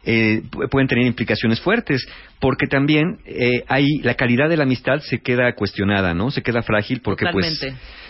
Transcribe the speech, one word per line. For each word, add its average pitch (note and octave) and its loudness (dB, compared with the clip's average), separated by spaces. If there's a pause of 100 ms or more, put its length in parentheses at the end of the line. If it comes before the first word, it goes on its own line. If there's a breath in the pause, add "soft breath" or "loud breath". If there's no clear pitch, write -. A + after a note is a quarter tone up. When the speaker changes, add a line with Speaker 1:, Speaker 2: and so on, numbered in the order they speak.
Speaker 1:
Eh, A2 2
pu-, - -4
pueden C3+ 2
tener B2 2
implicaciones A2+ 0
fuertes, E3+ 0 (360 loud breath)
porque C3 0
también, D3+ 2
eh, B2 0
ahí C#3 2 (160)
la A#2+ 0
calidad B2+ 2
de E3+ 2
la D3 2
amistad C3+ 0
se - -6
queda B2 0
cuestionada, G2 0
¿no? F#2 0
Se - -4
queda A#2 -2
frágil A2 -2
porque, - -2
pues, D#3 0
Speaker 2:
Totalmente. C3+ -10 (300 loud breath)